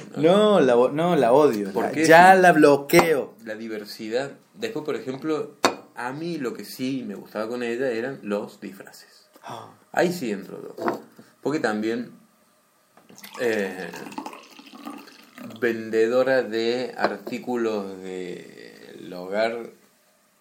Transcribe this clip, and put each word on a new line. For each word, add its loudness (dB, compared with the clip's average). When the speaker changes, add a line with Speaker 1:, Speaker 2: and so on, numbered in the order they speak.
Speaker 1:
no. -4
Speaker 2:
No, 6
la 6
o-, 4
no, 0
la 4
odio. 4
Speaker 1:
¿Por -2
Speaker 2:
La, -4
Speaker 1:
qué? -2
Speaker 2:
ya 10
Speaker 1:
Sí. 4
Speaker 2:
la 8
bloqueo. 4
Speaker 1:
La -10
diversidad. -8
Después, -8
por -6
ejemplo, -6
a -8
mí -8
lo -6
que -14
sí -8
me -10
gustaba -8
con -8
ella -4
eran -6
los -6
disfraces. -18
Speaker 2:
Ah. -16
Speaker 1:
Ahí 0
sí -6
entro -10
yo. -8
Porque -2
también, -4
eh, -4
vendedora 2
de -2
artículos -4
del -14
hogar -4